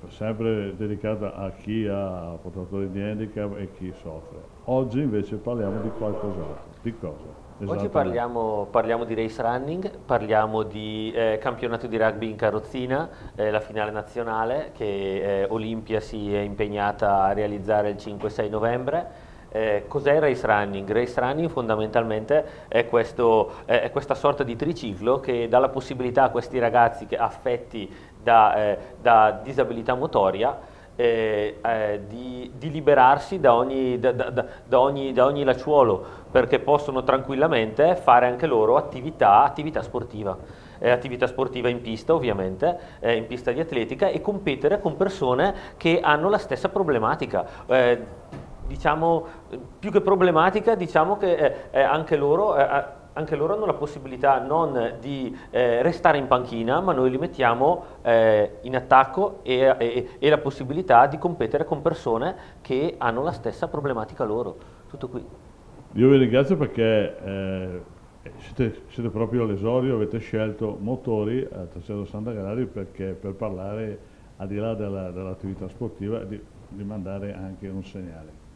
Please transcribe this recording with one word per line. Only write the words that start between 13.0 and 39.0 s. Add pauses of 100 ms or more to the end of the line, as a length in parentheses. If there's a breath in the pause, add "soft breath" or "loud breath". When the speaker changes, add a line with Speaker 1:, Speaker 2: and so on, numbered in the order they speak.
Speaker 2:
eh,
la
finale
nazionale
che,
eh,
Olimpia
si
è
impegnata
a
realizzare
il
cinque
sei
novembre. (240 loud breath)
Eh,
cos'è
il
race
running?
Race
running
fondamentalmente (240 loud breath)
è
questo, (140 loud breath)
è,
è
questa
sorta
di
triciclo
che
dà
la
possibilità
a
questi
ragazzi
che,
affetti (360 loud breath)
da,
eh, (220 loud breath)
da
disabilità
motoria, (380 loud breath)
eh,
eh,
di,
di
liberarsi
da
ogni,
da,
da,
da, (220 loud breath)
da
ogni,
da
ogni
lacciuolo, (240 loud breath)
perché
possono
tranquillamente
fare
anche
loro
attività,